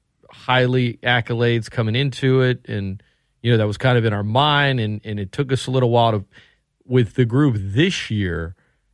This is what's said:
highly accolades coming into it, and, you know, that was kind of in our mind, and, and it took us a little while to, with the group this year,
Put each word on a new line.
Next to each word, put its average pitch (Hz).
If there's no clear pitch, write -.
highly 127
accolades 120
coming 110
into 131
it, 127
and, 98
you 120
know, 117
that 107
was 104
kind 127
of 113
in 110
our 104
mind, 139
and, 107
and 104
it 98
took 135
us 131
a 127
little 127
while 117
to, 98
with 127
the 127
group 127
this 104
year, 90